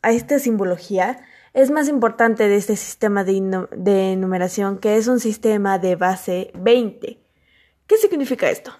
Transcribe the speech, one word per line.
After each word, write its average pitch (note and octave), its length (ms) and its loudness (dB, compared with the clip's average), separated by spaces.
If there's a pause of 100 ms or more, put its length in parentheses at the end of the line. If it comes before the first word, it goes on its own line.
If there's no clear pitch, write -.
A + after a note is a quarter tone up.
a A3+ 80 2
esta A#3+ 260 0
simbología G3+ 880 -2 (280)
es C4+ 180 4
más D4 180 0
importante A3+ 580 2
de G3+ 80 4
este G3+ 220 -2
sistema G3+ 460 -2
de F#3+ 100 0
inno-, F#3+ 380 -2
de F#3+ 440 0
numeración, F#3 640 -2
que G#3 180 0
es A3 120 2
un B3 120 2
sistema G#3+ 600 0
de F#3 160 0
base F#3 580 -4
veinte. A3+ 720 -2 (640)
¿Qué G#4+ 100 4
significa D4 520 0
esto? - 300 -6